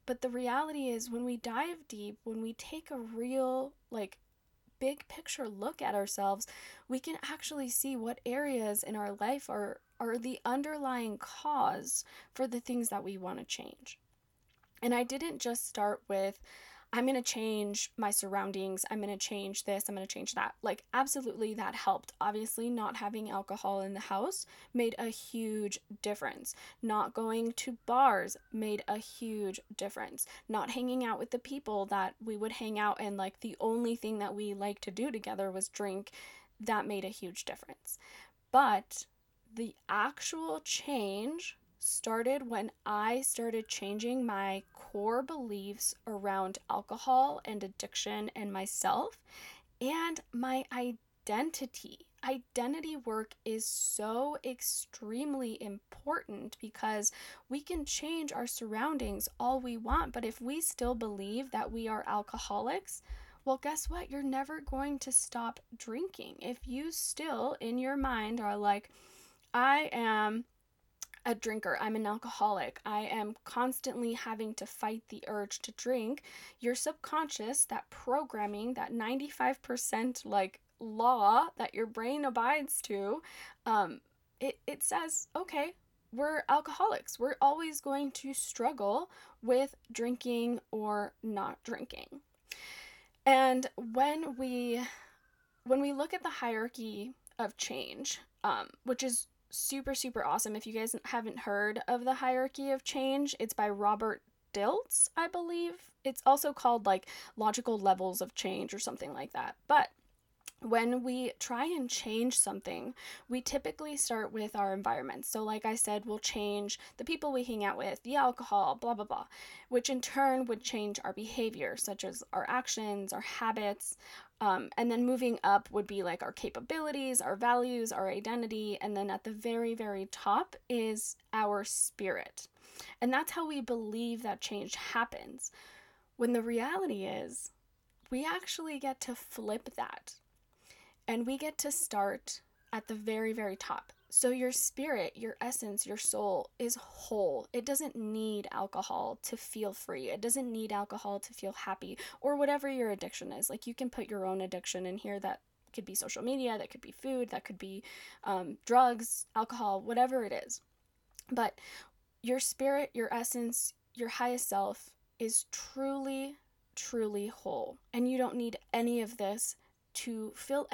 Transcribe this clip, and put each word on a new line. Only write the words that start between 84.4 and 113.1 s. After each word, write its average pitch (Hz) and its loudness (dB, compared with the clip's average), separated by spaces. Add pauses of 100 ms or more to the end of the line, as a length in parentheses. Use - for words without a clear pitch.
it 285 -4
says, - 0
"Okay, 320 -2 (380)
we're 294 0
alcoholics. - 2
We're 262 0
always 302 4
going 277 0
to 269 -6
struggle 254 0 (320)
with 254 4 (160)
drinking 240 0
or 208 0 (100)
not 208 -4
drinking." - -10 (1040)
And 262 10
when 277 2
we, 247 0 (800)
when 262 6
we 285 2
look 285 -2
at 359 -4
the 349 -2
hierarchy 226 -4 (240)
of 220 -4
change, - -4 (240)
um, 143 2 (140)
which 247 0
is 254 0 (240)
super, 277 -2
super 240 -2
awesome. 208 2
If 220 -6
you 214 -6
guys 220 -2 (100)
haven't 226 -2
heard 208 0
of 240 2
the 254 2
hierarchy 262 0
of 269 0
change, 277 2
it's 220 -2
by 208 2
Robert 208 2 (320)
Dilts, 277 4
I 339 4
believe. 349 -2 (140)
It's 262 -2
also 277 8
called, 240 4
like, 190 6 (300)
logical 214 2
levels 185 4
of 185 -4
change 196 -2
or 202 -6
something - -6
like 160 -8
that. - -4 (120)
But - 8 (680)
when 233 2
we 254 -2
try 247 -2
and 311 0
change 233 0
something, - -2 (340)